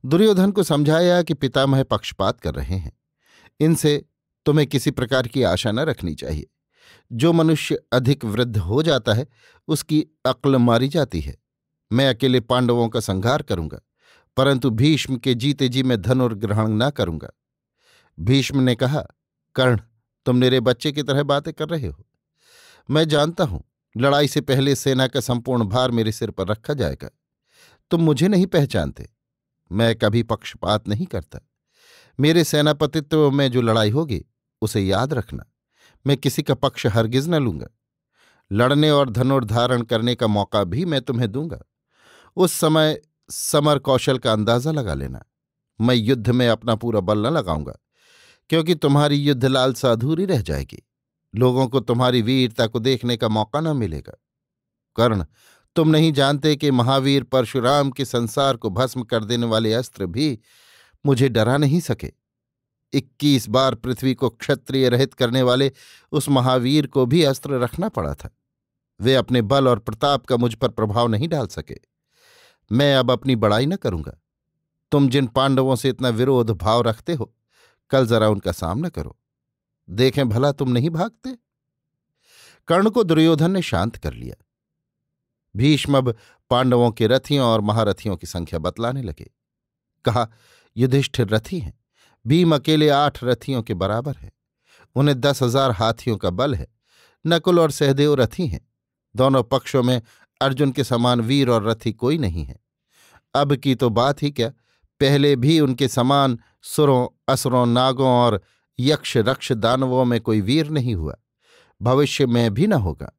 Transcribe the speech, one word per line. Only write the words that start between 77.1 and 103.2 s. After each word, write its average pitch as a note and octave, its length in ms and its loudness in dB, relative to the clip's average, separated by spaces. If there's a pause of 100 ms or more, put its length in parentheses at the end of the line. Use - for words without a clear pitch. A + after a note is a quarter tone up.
हो, B2+ 200 -8 (580)
कल C3 160 4
जरा A2 220 4
उनका G2 220 -2
सामना G2+ 380 -6
करो, - 280 -12 (680)
देखें B2+ 420 0
भला B2+ 220 0
तुम C3+ 180 -4
नहीं B2+ 200 0
भागते। A3+ 460 -6 (1300)
कर्ण F#3+ 220 4
को A3+ 140 0
दुर्योधन D#3+ 480 4
ने F#3+ 100 -2
शांत G#2 340 -2
कर C#2+ 180 -8
लिया। A#1 220 -14 (1200)
भीष्म C#3 420 2
अब B2 180 0 (360)
पांडवों B2 400 4
के A2 160 0
रथियों C3 400 0
और A2 140 2
महारथियों G#2 540 -2
की E2+ 120 -16
संख्या E2+ 320 -8
बतलाने A#2 420 -4
लगे। F2+ 280 -12 (760)
कहा, A#2 220 0 (480)
युधिष्ठिर B2+ 520 0
रथी A2 320 -4
हैं, F2+ 140 -10 (520)
भीम D#3+ 300 4
अकेले D3+ 340 2
आठ C#3+ 340 2
रथियों B2 400 -2
के A2+ 100 -6
बराबर G#2+ 420 -4
है, - 160 -20 (640)
उन्हें C#3 240 2
दस C#3 240 0
हजार C3 280 2
हाथियों A2+ 460 -2
का F#2 120 -2
बल A#2+ 260 -2
है। D2+ 120 -10 (580)
नकुल E3+ 340 2
और D#3+ 120 2
सहदेव C#3+ 420 2
रथी C3 340 0
हैं, F2 180 -8 (500)
दोनों C3 280 2
पक्षों B2+ 400 -2
में B2 180 0 (400)
अर्जुन C3+ 300 0
के C3+ 120 -4
समान A#2+ 380 0
वीर C3 280 0
और A2+ 160 2
रथी A2+ 280 -2
कोई C3+ 240 -2
नहीं E2+ 280 -4
है। B1+ 140 -18 (760)